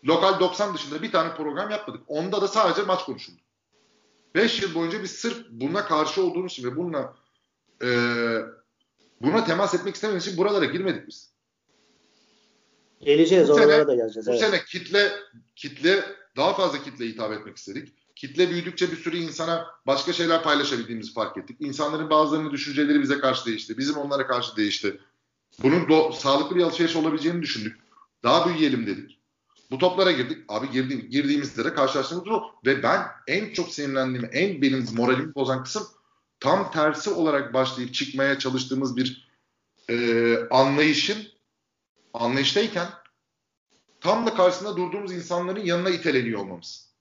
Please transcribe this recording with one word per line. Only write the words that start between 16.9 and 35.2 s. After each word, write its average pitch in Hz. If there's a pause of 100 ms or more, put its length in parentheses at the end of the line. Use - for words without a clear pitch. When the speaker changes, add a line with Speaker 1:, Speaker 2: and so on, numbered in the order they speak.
Speaker 1:
hitap 110
etmek 107
istedik. 113 (240)
Kitle 147
büyüdükçe 175
bir 160
sürü 160
insana 165 (200)
başka 139
şeyler 165
paylaşabildiğimizi 120
fark 107
ettik. -
İnsanların 151
bazılarının 151
düşünceleri 143
bize 135
karşı 131
değişti. 110
Bizim 143
onlara 139
karşı 120
değişti. 104 (640)
Bunun 156
do-, 156
sağlıklı 147
bir 180
alışveriş 165
olabileceğini 160
düşündük. 113 (440)
Daha 165
büyüyelim 139
dedik. - (500)
Bu 131
toplara 180
girdik. 139
Abi 117
girdi-, 127
girdiğimizde 139
de 160
karşılaştığımız 151
o. 220 (240)
Ve 131
ben 180 (200)
en 190
çok 170
sinirlendiğim, 131
en 160
benim 131 (100)
moralimi 120